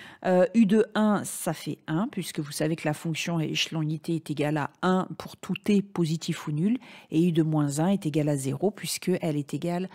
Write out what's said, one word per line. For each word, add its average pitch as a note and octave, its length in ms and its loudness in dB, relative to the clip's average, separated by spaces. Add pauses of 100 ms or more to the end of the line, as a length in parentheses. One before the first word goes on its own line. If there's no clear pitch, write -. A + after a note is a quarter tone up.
(260)
Euh, F#3 300 6
U A3+ 100 8
de G#3 200 4 (100)
un, G#3+ 280 4
ça - 300 -6
fait - 240 -8 (100)
un, E3+ 200 0
puisque - 320 -6
vous D3 120 -6
savez D#3 240 0
que - 120 -4
la D3+ 60 0
fonction E3 460 -2
échelon D#3 440 -2
unité D#3 320 -2
est D#3 160 -6
égale D3 260 0
à C#3 140 -2 (100)
un F#3 260 2 (100)
pour - 200 -14
tout - 160 -6
T G3+ 280 2
positif E3+ 640 -2
ou D#3+ 40 -4
nul, F#3+ 280 0 (320)
et E3 160 4
U F3 40 2
de D#3+ 120 4
moins D3+ 360 0
un E3+ 100 2
est G3 160 0
égal D3+ 240 0
à D3 60 2
zéro, C3+ 360 -2
puisqu'elle E3+ 640 -2
est D3 160 -6
égale, F3 420 -4